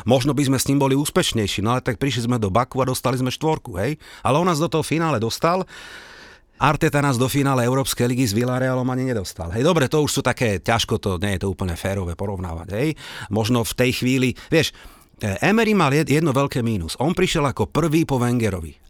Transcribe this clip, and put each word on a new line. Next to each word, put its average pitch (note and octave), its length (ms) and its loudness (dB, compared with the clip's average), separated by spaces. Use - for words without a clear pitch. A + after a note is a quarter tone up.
Možno C3 300 4
by C3 100 0
sme C3 140 2
s - 80 -2
ním C#3 160 2
boli C3+ 160 2
úspešnejší, B2 640 0
no A2+ 160 0
ale B2+ 80 -6
tak B2 160 -2
prišli A#2+ 240 -2
sme B2 160 0
do G#2 80 0
Baku B2 320 0
a B2+ 80 0
dostali B2+ 240 0
sme B2+ 160 -2
štvorku, D3+ 480 -4
hej. B2 180 -2
Ale B2 160 2
on F3+ 140 2
nás E3 80 2
do D#3 80 0
toho E3 160 0
finále D3+ 400 0
dostal. E3 400 0
Arteta D3 420 2
nás C#3 220 2
do B2+ 80 2
finále C3+ 320 2
Európskej B2 480 0
ligy B2+ 160 0
s G2 80 0
Villarrealom B2+ 560 0
ani B2+ 160 -2
nedostal. F2+ 480 -6
Hej, A2+ 80 -2
dobre, E3 240 4
to D#3 160 0
už C#3+ 100 2
sú C#3 100 -2
také, A#2 360 0
ťažko A#2 400 0
to, G2 180 -2
nie G2 220 -2
je F2 80 -4
to G2 80 0
úplne F2 240 -4
férové F#2 400 -4
porovnávať, F2+ 560 -6
hej. B2+ 160 0
Možno A2+ 320 2
v - 160 -4
tej B2+ 180 2
chvíli, B2+ 380 2
vieš, D#3+ 240 2
e, G2 240 -2
Emery G#3+ 380 2
mal D3 160 4
jed-, D3 180 2
jedno D#3 220 2
veľké C#3 280 0
mínus. G#2+ 360 -4
On D3+ 160 0
prišiel E3 320 0
ako A2 240 -2
prvý D#3 400 0
po C#3 80 0
Wengerovi. A2 560 0